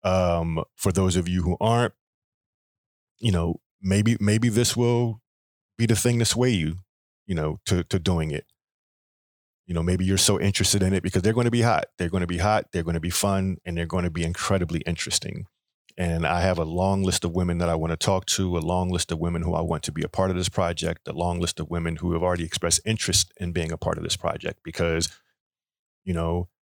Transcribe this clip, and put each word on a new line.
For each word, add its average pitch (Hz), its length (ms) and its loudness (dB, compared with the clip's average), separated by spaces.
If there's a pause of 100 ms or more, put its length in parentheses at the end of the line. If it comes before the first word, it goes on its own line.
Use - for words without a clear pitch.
Um, 85 580 2 (120)
for - 160 0
those 92 240 2
of 90 120 0
you 90 160 0
who 85 180 0
aren't, 117 320 2 (1300)
you 117 120 0
know, 85 280 0 (220)
maybe, 104 380 2
maybe 107 300 4
this 113 260 2
will 120 460 0 (560)
be 117 80 2
the 110 100 6
thing 120 240 2
to 117 60 4
sway 123 240 2
you, 87 300 0 (480)
you 95 80 -2
know, 78 300 -2
to, 90 200 2
to - 140 -2
doing 80 320 0
it. - 140 -6 (1200)
You 90 80 -6
know, 82 100 0
maybe 90 200 2
you're 95 140 2
so 98 220 4
interested 95 440 2
in 95 100 2
it 92 100 0
because 92 180 0
they're 107 120 2
gonna 120 180 2
be 120 100 2
hot. 113 240 2 (120)
They're 87 120 -2
gonna 90 180 -2
be 85 120 -2
hot, 107 320 2
they're 87 120 -2
gonna 82 160 -2
be 82 100 -4
fun, 95 560 0
and 85 120 -4
they're 85 80 -2
gonna 87 240 -2
be 82 140 -4
incredibly 85 580 -2
interesting. - 640 -4 (520)
And 82 280 0
I 85 160 2
have 90 160 2
a 82 80 -2
long 95 380 0
list 92 200 0
of 87 80 -2
women 87 280 0
that 87 100 2
I 82 60 2
wanna 80 200 -2
talk 95 320 0
to, 90 300 0
a - 20 0
long 90 300 -2
list 87 220 -2
of 80 80 -4
women 85 240 -2
who 82 100 0
I 80 80 0
want 82 220 -4
to - 80 -8
be 78 120 -4
a 76 60 -4
part 95 220 0
of 90 40 -2
this 90 140 -2
project, 85 580 -4
a - 60 -8
long 87 260 -2
list 87 200 -4
of 80 100 -6
women 82 280 -2
who 85 160 -2
have 82 100 0
already 90 200 0
expressed - 420 -2
interest - 520 -2
in 87 160 -6
being 82 180 -2
a 82 60 -6
part 82 200 -2
of 80 60 -8
this 82 140 -4
project 78 460 -6
because, 82 460 -2 (960)
you 92 100 -4
know 85 360 -2 (120)